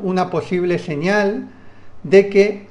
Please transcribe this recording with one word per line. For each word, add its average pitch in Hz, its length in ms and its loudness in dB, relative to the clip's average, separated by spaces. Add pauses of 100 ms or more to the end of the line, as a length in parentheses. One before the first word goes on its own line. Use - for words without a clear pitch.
una 185 260 -2
posible 175 520 -2
señal 196 680 -2 (540)
de 196 260 6
que 202 420 0